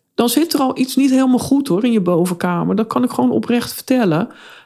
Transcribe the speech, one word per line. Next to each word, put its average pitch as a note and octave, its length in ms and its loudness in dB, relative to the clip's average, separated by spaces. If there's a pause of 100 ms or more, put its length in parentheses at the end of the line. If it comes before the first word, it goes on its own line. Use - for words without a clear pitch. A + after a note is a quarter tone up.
(160)
Dan A#3+ 140 0
zit E4 240 0
er D4 60 0
al C4 180 -2
iets B3+ 180 -4
niet C4+ 140 2
helemaal C4 300 2
goed, C#4 280 0
hoor, F#3 160 0
in B3 80 0
je G#3+ 100 2
bovenkamer. F3 720 0
Dat A3+ 120 0
kan B3 160 -2
ik B3 60 0
gewoon B3 220 0
oprecht A#3 420 -2
vertellen. G#3+ 560 0 (360)